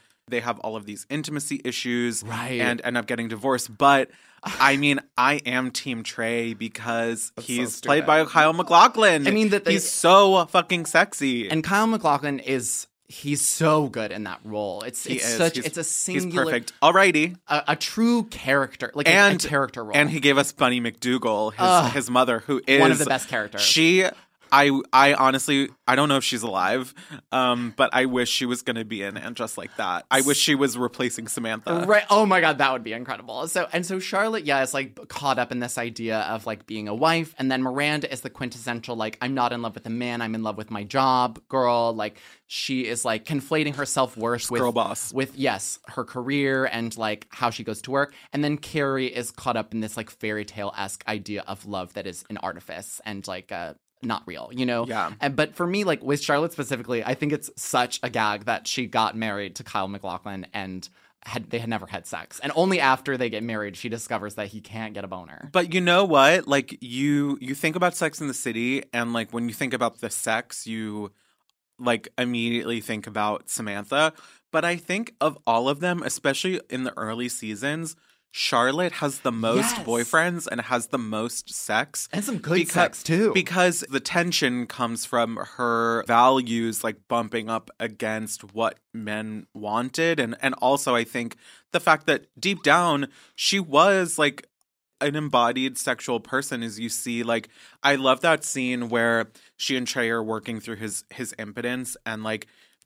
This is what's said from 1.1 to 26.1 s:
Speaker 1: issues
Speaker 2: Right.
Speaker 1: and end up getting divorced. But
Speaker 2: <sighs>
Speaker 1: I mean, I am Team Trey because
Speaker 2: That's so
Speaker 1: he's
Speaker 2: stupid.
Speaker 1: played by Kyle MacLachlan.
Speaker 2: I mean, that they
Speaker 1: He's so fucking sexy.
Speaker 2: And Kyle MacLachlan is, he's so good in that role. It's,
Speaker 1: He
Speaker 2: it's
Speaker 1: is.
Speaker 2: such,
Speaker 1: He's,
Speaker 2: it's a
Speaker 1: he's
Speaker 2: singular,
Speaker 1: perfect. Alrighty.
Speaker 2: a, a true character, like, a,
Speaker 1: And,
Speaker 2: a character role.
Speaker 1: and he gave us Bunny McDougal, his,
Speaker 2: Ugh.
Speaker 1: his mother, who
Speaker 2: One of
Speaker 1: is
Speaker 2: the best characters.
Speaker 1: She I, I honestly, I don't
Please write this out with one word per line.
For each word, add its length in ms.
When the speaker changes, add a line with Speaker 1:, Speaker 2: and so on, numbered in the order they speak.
Speaker 1:
issues 600
Speaker 2:
Right. 360
Speaker 1:
and 220
end 140
up 100
getting 220
divorced. 500
But 320
Speaker 2:
<sighs> 160
Speaker 1:
I 340
mean, 220
I 180
am 240
Team 320
Trey 520
because 800
Speaker 2:
That's 100
so 60
Speaker 1:
he's 240
Speaker 2:
stupid. 100
Speaker 1:
played 200
by 180
Kyle 280
MacLachlan. 760
Speaker 2:
I 20
mean, 200
that 140
they 100
Speaker 1:
He's 140
so 580
fucking 400
sexy. 640
Speaker 2:
And 140
Kyle 240
MacLachlan 540
is, 480
he's 340
so 460
good 220
in 140
that 180
role. 400
It's, 220
Speaker 1:
He 120
Speaker 2:
it's 120
Speaker 1:
is. 80
Speaker 2:
such, 200
Speaker 1:
He's, 100
Speaker 2:
it's 100
a 40
Speaker 1:
he's 100
Speaker 2:
singular, 560
Speaker 1:
perfect. 260
Alrighty. 540
Speaker 2:
a, 220
a 80
true 480
character, 680
like, 120
a, 40
Speaker 1:
And, 340
Speaker 2:
a 40
character 360
role. 120
Speaker 1:
and 140
he 80
gave 200
us 140
Bunny 280
McDougal, 720
his, 80
Speaker 2:
Ugh. 320
Speaker 1:
his 180
mother, 300
who 260
Speaker 2:
One 240
of 20
Speaker 1:
is 80
Speaker 2:
the 60
best 220
characters. 320
Speaker 1:
She 460
I, 280
I 220
honestly, 560
I 80
don't 140